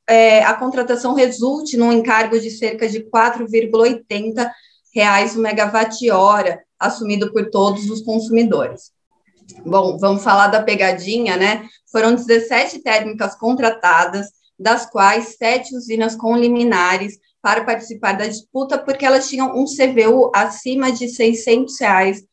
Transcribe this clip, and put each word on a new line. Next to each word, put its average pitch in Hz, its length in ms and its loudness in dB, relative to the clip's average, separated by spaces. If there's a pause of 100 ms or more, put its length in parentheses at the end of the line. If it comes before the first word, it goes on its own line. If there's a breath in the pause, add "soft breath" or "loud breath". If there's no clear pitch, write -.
é, 226 360 6
a 220 100 2
contratação 247 600 -4
resulte 262 600 0
num 233 160 2
encargo 226 480 2
de 220 120 -6
cerca 220 360 -6
de 214 120 -6
quatro 233 480 0
vírgula 226 360 0
oitenta 226 680 -4 (420 loud breath)
reais 208 420 2
o 226 40 -2
megawatt-hora, 214 1200 0 (180)
assumido 208 540 -4
por 202 160 -2
todos 202 400 0
os 220 120 -8
consumidores. 220 920 -2 (760)
Bom, 180 320 0
vamos 196 260 0
falar 202 240 4
da 214 140 2
pegadinha, 190 760 -2
né? 214 320 -2 (240 loud breath)
Foram 226 220 2
dezessete 233 680 0
térmicas 214 560 -4
contratadas, 202 920 0 (320)
das 233 260 0
quais 208 520 0
sete 247 380 -2
usinas 226 400 -4
com 233 220 -2
liminares 208 800 0 (240)
para 220 220 0
participar 220 500 -4
da 208 140 -4
disputa, 269 500 -6
porque 269 280 -4
elas 262 220 2
tinham 262 280 -4
um 269 100 0
C 262 220 0
V 233 200 4
U 254 280 4
acima 254 560 -2
de 240 160 -6
seiscentos 233 720 0
reais 196 540 0